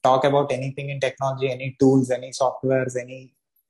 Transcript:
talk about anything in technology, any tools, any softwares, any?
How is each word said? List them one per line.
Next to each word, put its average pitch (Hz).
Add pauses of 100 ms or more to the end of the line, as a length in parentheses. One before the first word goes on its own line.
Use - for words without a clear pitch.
talk 131
about 139
anything 135
in 139
technology, 135
any 127
tools, 131
any 127
softwares, 131
any? 131 (360)